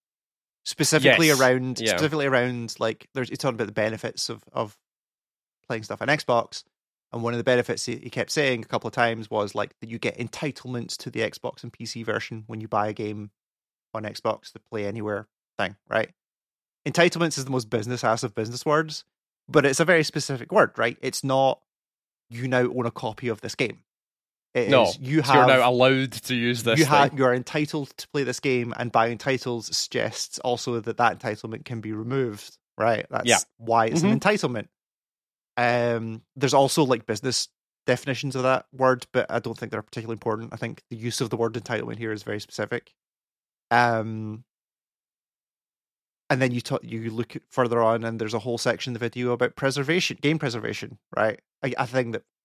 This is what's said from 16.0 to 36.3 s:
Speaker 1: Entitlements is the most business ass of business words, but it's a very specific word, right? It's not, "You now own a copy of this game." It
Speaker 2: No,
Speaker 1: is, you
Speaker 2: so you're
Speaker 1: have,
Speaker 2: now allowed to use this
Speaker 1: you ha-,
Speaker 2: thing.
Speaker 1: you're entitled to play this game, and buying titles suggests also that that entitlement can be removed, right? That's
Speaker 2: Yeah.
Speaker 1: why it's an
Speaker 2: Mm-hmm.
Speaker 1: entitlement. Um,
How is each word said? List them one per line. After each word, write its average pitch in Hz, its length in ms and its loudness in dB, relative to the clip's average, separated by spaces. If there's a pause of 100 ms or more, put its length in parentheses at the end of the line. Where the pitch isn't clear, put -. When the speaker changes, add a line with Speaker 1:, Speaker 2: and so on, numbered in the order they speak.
Speaker 1:
Entitlements 165 520 2
is 135 80 -6
the 131 60 -6
most 123 180 -2
business 117 340 -4
ass 113 200 2
of 120 120 -8
business 117 300 -6
words, 156 400 0 (420)
but 135 180 6
it's 135 140 4
a 165 60 4
very 165 180 6
specific 139 480 -6
word, 180 260 4
right? 120 240 0
It's 131 220 -4
not, 135 380 2 (680)
"You 120 180 -8
now 127 160 4
own 123 220 0
a 117 60 -2
copy 117 380 -8
of 107 120 -4
this - 140 -10
game." 110 280 -4 (680)
It 123 160 2
Speaker 2:
No, 120 200 8
Speaker 1:
is, - 100 -6
you 139 240 2
Speaker 2:
so 131 100 4
you're 127 100 10
Speaker 1:
have, 123 40 8
Speaker 2:
now 127 220 8
allowed 131 420 4
to - 240 -6
use 117 280 0
this 117 160 4
Speaker 1:
you 160 60 6
ha-, 143 220 6
Speaker 2:
thing. 139 100 -6
Speaker 1:
you're 131 160 4
entitled 147 640 -4
to - 120 -16
play 143 140 -2
this 127 160 -4
game, 123 380 0
and 117 140 -6
buying 117 260 2
titles 123 580 -4
suggests - 640 -4
also 120 420 -2
that 110 160 -6
that 113 220 2
entitlement 110 460 -8
can 117 160 -8
be 107 120 -8
removed, 113 640 -4 (200)
right? 110 320 2
That's 127 160 -4
Speaker 2:
Yeah. 147 140 6 (180)
Speaker 1:
why 113 280 4
it's 131 180 0
an 190 60 4
Speaker 2:
Mm-hmm. 220 80 4
Speaker 1:
entitlement. 151 500 0 (920)
Um, 120 640 0 (140)